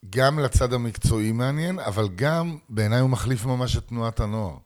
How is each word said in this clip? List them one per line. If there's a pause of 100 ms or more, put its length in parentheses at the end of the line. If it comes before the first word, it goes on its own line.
(100)
גם
לצד
המקצועי
מעניין,
אבל
גם (120)
בעיניי
הוא
מחליף
ממש
את
תנועת
הנוער. (100)